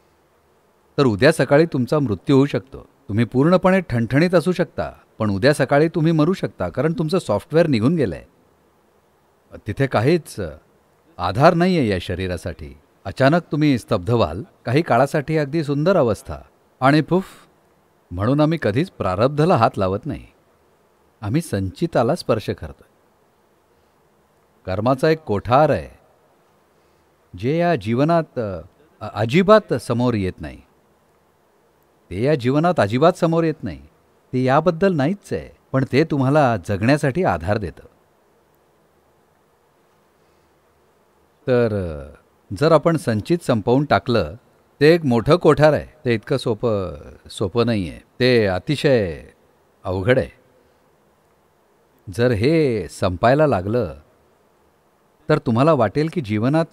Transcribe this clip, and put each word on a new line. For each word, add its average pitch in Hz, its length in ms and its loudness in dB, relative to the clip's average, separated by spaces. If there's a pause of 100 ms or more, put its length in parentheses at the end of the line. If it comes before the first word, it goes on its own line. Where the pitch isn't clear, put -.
(1000)
तर 143 60 4
उद्या 120 280 2
सकाळी 147 340 2
तुमचा 143 320 -2
मृत्यू 135 380 0
होऊ 135 100 4
शकतो. - 420 -8 (200)
तुम्ही 107 160 0
पूर्णपणे 175 560 2
ठणठणीत 139 540 0
असू 180 180 2
शकता, 95 400 -6 (260)
पण 107 120 -2
उद्या 101 240 2
सकाळी 147 340 2
तुम्ही 165 240 0
मरू 156 200 2
शकता, 120 360 -6
कारण 135 240 -2
तुमचं 160 260 -2
सॉफ्टवेअर 147 480 0
निघून 135 300 2
गेलंय. 101 280 -4 (1400)
तिथे 135 200 -4
काहीच 139 500 0 (840)
आधार 98 360 2
नाहीये 170 340 0
या 95 120 0
शरीरासाठी. 87 760 -8 (280)
अचानक 139 380 0 (100)
तुम्ही 147 260 0
स्तब्ध 101 320 -4
व्हाल, 101 320 0 (240)
काही 131 160 0
काळासाठी 143 540 0
अगदी 151 280 -4
सुंदर 147 320 0
अवस्था, 110 400 0 (440)
आणि 143 200 4
पुफ, 170 240 0 (840)
म्हणून 110 300 0
आम्ही 151 220 2
कधीच 120 280 0
प्रारब्धाला 143 680 0
हात 117 220 4
लावत 98 260 0
नाही. 80 220 -10 (960)
आम्ही 113 200 -2
संचिताला 120 720 -2
स्पर्श 117 360 -4
करतोय. - 380 -12 (1800)
कर्माचा 123 440 0
एक 160 80 0
कोठार 123 520 0
आहे, 85 180 -4 (1500)
जे 131 200 -2
या 170 180 0
जीवनात, 139 640 0
अ, 98 220 -6 (400)
अजिबात 156 760 2
समोर 120 400 -2
येत 95 260 -4
नाही. 69 220 -14 (1500)
ते 92 120 -6
या 139 120 2
जीवनात 147 460 0
अजिबात 123 320 2
समोर 165 320 0
येत 156 200 -4
नाही. 73 180 -10 (500)
ते 127 120 0
याबद्दल 160 500 2
नाहीच 156 380 -4
आहे, 76 240 -10 (160)
पण 135 200 0
ते 139 120 4
तुम्हाला 139 520 2 (120)
जगण्यासाठी 131 560 0
आधार 98 340 -2
देतं. 90 260 -12 (3500)
तर, 104 540 0
अ, 69 140 -18 (440)
जर 156 140 2
आपण 165 240 2
संचित 120 460 -2
संपवून 120 420 0
टाकलं, 101 500 0 (460)
ते 151 140 6
एक 165 100 -2
मोठं 123 320 2
कोठार 151 360 4
आहे. 90 140 -4 (180)
ते 120 100 0
इतकं 113 220 -4
सोपं, 104 580 -4 (360)
सोपं 117 360 -2
नाहीये. 104 340 -4 (200)
ते 123 260 2
अतिशय 95 760 -2 (640)
अवघड 98 340 0
आहे. 170 120 -4 (1800)
जर 123 160 2
हे 120 580 0
संपायला 117 580 2
लागलं, 104 480 -2 (1300)
तर 151 100 2
तुम्हाला 135 340 2
वाटेल 139 400 0
की 185 80 -6
जीवनात 123 520 0